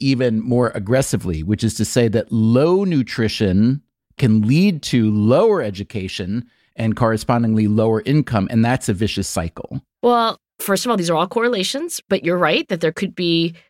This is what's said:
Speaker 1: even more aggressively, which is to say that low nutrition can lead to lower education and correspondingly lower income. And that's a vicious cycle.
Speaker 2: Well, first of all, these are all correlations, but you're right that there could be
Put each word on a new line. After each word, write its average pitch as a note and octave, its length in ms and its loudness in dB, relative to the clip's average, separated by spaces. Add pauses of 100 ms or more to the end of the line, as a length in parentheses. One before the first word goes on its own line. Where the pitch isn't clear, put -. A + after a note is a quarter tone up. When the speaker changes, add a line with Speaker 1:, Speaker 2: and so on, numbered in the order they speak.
Speaker 1:
even B2 340 2
more A#2+ 340 0
aggressively, G2 680 -2
which G2+ 220 -2
is A2 100 0
to A2 100 -2
say A#2 240 2
that G#2+ 220 -2
low C3 540 2
nutrition A#2 960 0 (380)
can A2 240 4
lead D#3 400 2
to A2+ 280 0
lower C#3+ 520 2
education G2+ 840 -8 (300)
and A2+ 180 0
correspondingly A2+ 720 0
lower A2 380 2
income. B2+ 460 0
And A2+ 120 2
that's B2 280 0
a G#2+ 40 2
vicious G2 320 -2
cycle. - 540 -8 (220)
Speaker 2:
Well, A#3 340 2 (220)
first G3 260 -2
of B3 60 -2
all, A3 80 0
these E3+ 100 -2
are E3+ 80 2
all E3 100 2
correlations, A#3 840 -4
but G3 120 0
you're E3+ 140 0
right F3 320 0
that F3 140 -6
there D#3+ 100 0
could F#3 220 -6
be E3 400 0 (160)